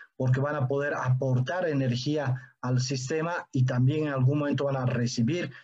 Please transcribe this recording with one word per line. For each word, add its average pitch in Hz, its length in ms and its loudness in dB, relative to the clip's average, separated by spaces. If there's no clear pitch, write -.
porque 127 240 2
van 147 160 0
a 127 120 0
poder 143 240 0
aportar 131 760 0
energía 135 920 -2
al 127 200 0
sistema 156 720 -2
y 127 120 4
también 135 440 2
en 143 40 -2
algún 135 280 2
momento 143 240 0
van 139 120 0
a 127 80 -2
recibir 123 680 0